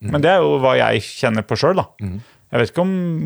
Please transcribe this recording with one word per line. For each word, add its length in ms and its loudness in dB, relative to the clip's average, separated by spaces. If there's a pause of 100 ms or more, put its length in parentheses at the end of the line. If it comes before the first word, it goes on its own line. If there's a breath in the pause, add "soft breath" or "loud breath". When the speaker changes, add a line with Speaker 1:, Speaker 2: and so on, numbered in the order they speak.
Speaker 1:
Mm. 100 -6
Speaker 2:
Men 100 0
det 100 4
er 100 4
jo 180 2
hva 180 2
jeg 240 2
kjenner 420 -2
på 140 -4
selv, 200 2
da. 80 0 (160)
Speaker 1:
Mm. 180 -8 (320 loud breath)
Speaker 2:
Jeg 80 0
vet 120 0
ikke 100 -2
om 120 0 (320)